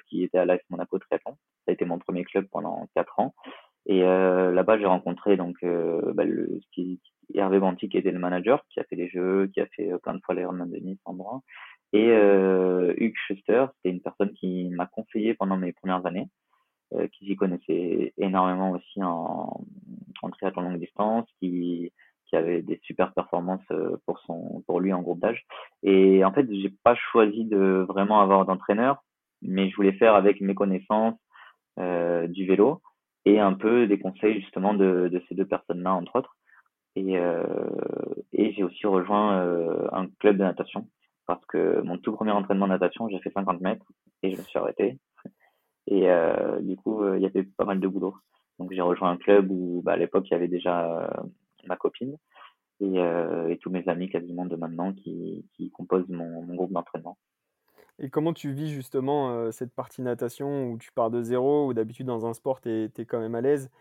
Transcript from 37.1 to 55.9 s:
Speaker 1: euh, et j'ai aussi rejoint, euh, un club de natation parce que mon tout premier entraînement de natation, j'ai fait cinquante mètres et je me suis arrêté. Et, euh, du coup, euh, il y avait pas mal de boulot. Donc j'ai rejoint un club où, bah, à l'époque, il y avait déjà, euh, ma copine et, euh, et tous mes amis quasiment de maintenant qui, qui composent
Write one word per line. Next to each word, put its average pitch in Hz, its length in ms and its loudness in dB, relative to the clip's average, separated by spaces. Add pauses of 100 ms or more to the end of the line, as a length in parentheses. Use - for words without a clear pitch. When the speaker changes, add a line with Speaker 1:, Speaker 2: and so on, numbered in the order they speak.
Speaker 1:
euh, 87 260 0 (880)
et - 220 2
j'ai 101 100 -2
aussi 90 220 -4
rejoint, 101 540 2
euh, 85 520 0
un 95 160 -4 (120)
club 104 180 4
de 98 60 2
natation - 440 -4 (380)
parce - 220 -6
que 85 340 0
mon 90 160 -4
tout 110 160 -6
premier 107 180 -2
entraînement 101 360 0
de 95 60 2
natation, 95 360 -2
j'ai 92 100 -6
fait - 120 -8
cinquante 95 300 -4
mètres 95 240 -4 (360)
et 95 100 -2
je 92 60 -8
me - 60 -12
suis - 160 -6
arrêté. 123 400 -2 (880)
Et, 92 220 4
euh, 82 520 2
du - 160 -6
coup, 110 260 -4
euh, 95 140 0
il 95 60 0
y - 20 4
avait 95 180 0
pas 95 220 -6
mal 98 140 -2
de 95 80 0
boulot. 95 280 -4 (440)
Donc 92 120 -10
j'ai 92 100 -4
rejoint 87 280 0
un 87 80 -2
club 101 320 6
où, 90 340 -4
bah, 87 100 0
à 85 40 0
l'époque, 95 320 -2
il - 40 -4
y - 20 4
avait 87 120 0
déjà, 87 540 -2
euh, - 220 -8 (420)
ma 90 100 -8
copine 127 400 -6 (640)
et, 95 200 -2
euh, 85 500 -2
et 87 80 -2
tous - 140 -10
mes 90 180 -4
amis 87 180 -4
quasiment 87 380 -8
de 87 100 -8
maintenant 82 380 -6
qui, 87 600 -12
qui - 180 -12
composent 92 380 -4